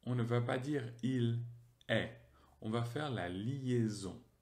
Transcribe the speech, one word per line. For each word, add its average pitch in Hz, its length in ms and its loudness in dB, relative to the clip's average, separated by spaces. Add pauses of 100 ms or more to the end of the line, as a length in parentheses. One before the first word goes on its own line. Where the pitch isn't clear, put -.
on 123 100 0
ne 120 80 2
va 120 180 4
pas 123 160 2
dire 135 260 0 (180)
il 117 380 2 (480)
est. 104 240 2 (500)
On - 80 -6
va 113 140 0
faire 147 280 -4
la 87 180 -2
liaison. 107 920 -2 (200)